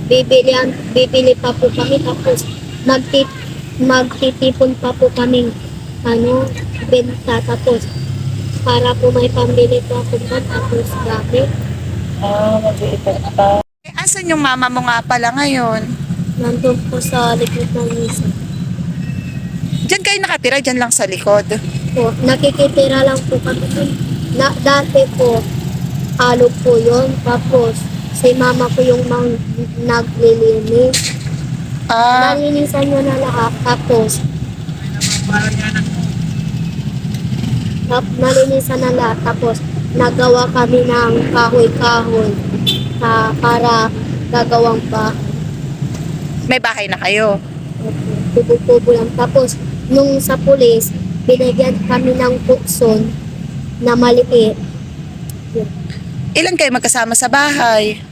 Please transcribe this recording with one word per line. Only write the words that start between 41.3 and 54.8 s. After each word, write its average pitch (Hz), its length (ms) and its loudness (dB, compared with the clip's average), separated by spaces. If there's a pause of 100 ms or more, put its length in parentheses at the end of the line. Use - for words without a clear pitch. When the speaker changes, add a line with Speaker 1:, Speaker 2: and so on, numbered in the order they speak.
Speaker 1:
ah, 226 380 2
para 233 540 2 (420)
gagawang 233 560 2
ba- 214 240 -2 (1300)
Speaker 2:
May 254 160 0
bahay 214 320 -4
na 180 80 -2
kayo? 202 400 2 (920)
Speaker 1:
Kubo-kubo 480 580 4
lang. 466 240 4
Tapos, 247 400 2 (320)
nung 277 320 4
sa 262 160 0
pulis, 262 560 4 (320)
binigyan 254 480 4 (160)
kami 254 240 2
ng 254 320 2
pukson 220 640 2 (720)
na 240 160 2
maliit. 240 640 4 (1700)